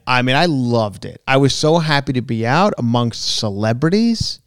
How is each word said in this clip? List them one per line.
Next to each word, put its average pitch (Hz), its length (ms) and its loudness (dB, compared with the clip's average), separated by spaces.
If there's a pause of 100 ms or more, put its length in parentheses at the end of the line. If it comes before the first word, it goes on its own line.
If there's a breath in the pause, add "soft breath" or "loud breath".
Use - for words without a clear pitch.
I 127 140 2
mean, 131 140 2
I 160 100 4
loved 120 600 0
it. - 220 -14
I 135 100 4
was 139 160 4
so 156 260 2
happy 143 340 0
to 123 80 -2
be 113 240 -4
out 170 320 2
amongst 120 600 -2
celebrities. 131 1080 0